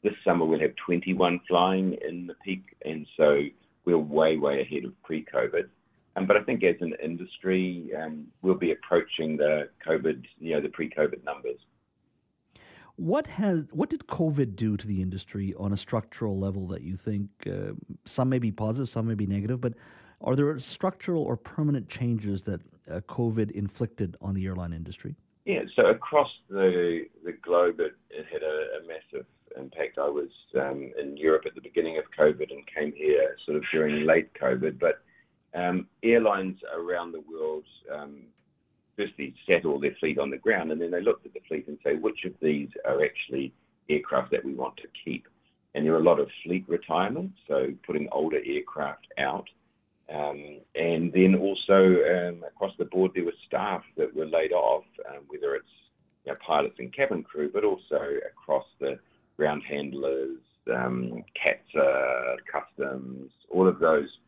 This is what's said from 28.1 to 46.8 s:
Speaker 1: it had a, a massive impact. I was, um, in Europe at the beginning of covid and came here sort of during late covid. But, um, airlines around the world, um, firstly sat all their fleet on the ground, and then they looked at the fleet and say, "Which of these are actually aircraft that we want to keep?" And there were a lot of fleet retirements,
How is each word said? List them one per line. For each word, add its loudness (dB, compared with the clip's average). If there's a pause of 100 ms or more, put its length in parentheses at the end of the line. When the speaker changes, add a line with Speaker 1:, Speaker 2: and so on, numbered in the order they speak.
Speaker 1:
it -12
had -6
a, -4
a -18
massive -12 (300)
impact. -6
I 0
was, -4 (320)
um, -4 (100)
in -8
Europe 4
at -8
the -16
beginning -2
of -6 (140)
covid 4
and -16
came -4
here 2
sort -2
of -2
during 2
late 4
covid. -2
But, 2 (520)
um, -2 (160)
airlines 2 (160)
around -4
the -12
world, -6 (300)
um, -14 (760)
firstly -6 (140)
sat 4
all 0
their -2
fleet -2
on -2
the -6
ground, 0
and -4
then -4
they -2
looked 0
at -20
the -14
fleet -6
and -12
say, 2
"Which -4
of -8 (100)
these 0 (160)
are 2
actually -6 (360)
aircraft 0
that -2
we -6
want -6
to -18 (160)
keep?" -8 (460)
And -2
there 4
were 6
a 4
lot 8
of 0 (140)
fleet -2
retirements, -2